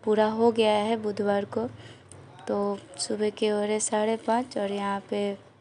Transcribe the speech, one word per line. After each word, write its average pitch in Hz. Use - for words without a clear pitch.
पूरा 214
हो 226
गया 220
है 214
बुधवार 202
को। 220
तो 202
सुबह 214
के 214
हो 208
रहे 214
साढ़े 214
पाँच 233
और 202
यहाँ 202
पे 202